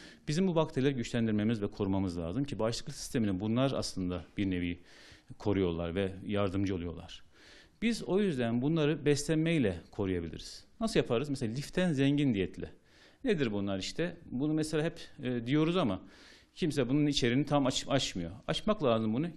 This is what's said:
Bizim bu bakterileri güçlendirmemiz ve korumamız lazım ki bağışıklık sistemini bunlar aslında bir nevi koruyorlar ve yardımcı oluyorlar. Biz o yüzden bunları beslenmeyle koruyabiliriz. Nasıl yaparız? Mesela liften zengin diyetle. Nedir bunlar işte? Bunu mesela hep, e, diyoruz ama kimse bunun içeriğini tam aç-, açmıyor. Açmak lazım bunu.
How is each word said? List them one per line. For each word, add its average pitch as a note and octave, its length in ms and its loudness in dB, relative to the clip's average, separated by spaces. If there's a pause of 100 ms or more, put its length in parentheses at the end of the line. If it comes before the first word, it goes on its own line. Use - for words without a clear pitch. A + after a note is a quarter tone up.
(280)
Bizim F3+ 200 2
bu E3+ 60 0
bakterileri D3 400 2
güçlendirmemiz A2+ 680 2
ve G#2 40 -2
korumamız F#2+ 520 0
lazım F2+ 260 -2
ki G#2 140 -6
bağışıklık A#2 360 -2
sistemini G2+ 460 -2
bunlar A#2+ 320 2
aslında F2+ 520 -4 (120)
bir G2 140 0
nevi F2 300 -2 (580)
koruyorlar F2 560 0
ve F#2+ 180 -2 (140)
yardımcı G2 480 0
oluyorlar. - 480 -8 (600)
Biz A3+ 200 0
o F#3 180 0
yüzden B2 420 2
bunları D3+ 420 2
beslenmeyle D3 760 2 (100)
koruyabiliriz. E2+ 760 -4 (160)
Nasıl G3+ 200 2
yaparız? C3 300 2
Mesela A#2+ 240 -2
liften F3 380 -2
zengin C#3 420 2
diyetle. - 360 -2 (540)
Nedir D3+ 280 2
bunlar G2+ 260 -2
işte? E3+ 460 -4
Bunu D3 300 -2
mesela D#3 300 0
hep, E3 160 -4 (220)
e, A#2+ 240 -2
diyoruz D#3 300 2
ama A#2 260 0 (520)
kimse C3+ 340 0
bunun D3 180 4
içeriğini C#3 400 2
tam C#3+ 200 4
aç-, - 220 -2
açmıyor. F2+ 420 0 (160)
Açmak D#3+ 380 0
lazım A2+ 300 4
bunu. D#3 220 -2